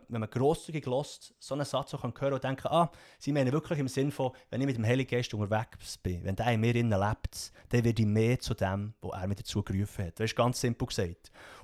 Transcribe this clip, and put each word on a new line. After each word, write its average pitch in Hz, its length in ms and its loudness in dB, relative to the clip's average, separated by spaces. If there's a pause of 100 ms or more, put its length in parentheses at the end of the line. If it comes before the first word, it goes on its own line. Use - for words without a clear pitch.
wenn 117 120 -4
man 110 100 -4
grosszügig 151 560 0
hört, - 520 -4
so - 160 -8
einen 147 120 -2
Satz 135 260 -4
auch 127 80 -8
kann 120 180 -6
hören 139 140 0
und 131 100 -2
denken, 135 260 -4
ah, 160 220 4 (280)
sie 143 140 -2
meinen 131 200 4
wirklich 156 260 0
im 135 100 0
Sinn 139 220 0
von, 131 220 -2 (160)
wenn 127 140 -2
ich 139 40 2
mit 127 120 0
dem 107 80 2
Heiligen 127 240 2
Geist 123 240 -2
unterwegs 107 640 -2
bin, 90 260 -4
wenn 95 100 0
der 113 180 2
in 110 100 4
mir 117 120 6
innen 117 240 4
lebt, - 540 -2 (160)
dann 120 160 4
werde 113 160 4
ich 107 80 6
mehr 110 320 4
zu - 140 -4
dem, 101 480 -2
wo 92 80 -8
er 92 160 -6
mich 101 100 -2
dazu - 260 -4
gerufen 95 440 -2
hat. 82 140 -8
Das 110 40 0
ist 110 120 -2
ganz 123 220 2
simpel - 300 -2
gesagt. - 420 -4 (340)